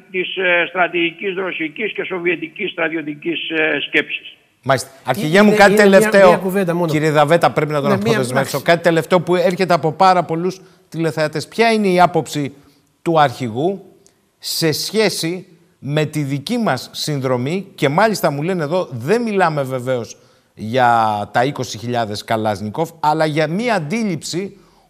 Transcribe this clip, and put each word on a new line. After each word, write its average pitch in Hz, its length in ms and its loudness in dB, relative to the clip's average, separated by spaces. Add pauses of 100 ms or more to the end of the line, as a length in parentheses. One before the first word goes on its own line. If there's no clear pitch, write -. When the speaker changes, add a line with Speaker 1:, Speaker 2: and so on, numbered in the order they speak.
(120)
Speaker 1:
της, 180 260 -6
ε, 175 320 2
στρατηγικής 170 680 -2
ρωσικής 170 580 -6
και 190 100 -8
σοβιετικής 170 680 -6
στρατιωτικής, 160 800 -6
ε, 156 380 -2
σκέψης. - 480 -4 (280)
Speaker 2:
Μάλιστα. 127 260 0 (160)
Αρχηγέ 151 340 0
Speaker 3:
Είναι, 208 100 8
Speaker 2:
μου, 202 60 4
κάτι 202 160 6
Speaker 3:
είναι 208 160 4
μια, 196 120 8
Speaker 2:
τελευταίο. 208 280 6
Speaker 3:
μια 170 100 6
κουβέντα 185 380 -2
μόνο. 170 160 0
Speaker 2:
Κύριε 151 200 2
Δαβέτα, 151 400 4
πρέπει 151 200 -2
να 147 100 -2
τον 143 80 0
Speaker 3:
Ναι, 135 60 2
μια, - 160 -2
Speaker 2:
αποδεσμεύσω. 131 460 -2
Speaker 3:
εντάξει. 135 60 -10
Speaker 2:
Κάτι 170 200 2
τελευταίο 165 380 2
που 175 140 0
έρχεται 180 380 0
από 160 180 0
πάρα 185 320 4
πολλούς 170 360 -6 (300)
τηλεθεατές. 156 580 -4
Ποια 226 240 2
είναι 214 160 2
η 180 120 4
άποψη 156 540 0 (480)
του 165 180 0
αρχηγού 139 680 -2 (540)
σε - 320 -2
σχέση 180 760 -4 (360)
με 151 220 0
τη 151 180 -4
δική 143 340 -4
μας 170 360 -2
συνδρομή, 135 840 -4
και 139 140 0
μάλιστα 180 420 2
μου 143 100 -4
λένε 175 220 -2
εδώ, 170 280 -2
δεν 139 300 -2
μιλάμε 185 420 0
βεβαίως 127 540 -6 (380)
για 120 340 2 (440)
τα 120 100 2
είκοσι 139 340 -6
χιλιάδες 113 460 -6
Καλάζνικοφ, 107 680 -4 (100)
αλλά 156 260 0
για 156 220 0
μία 214 280 -2
αντίληψη 185 840 -6 (320)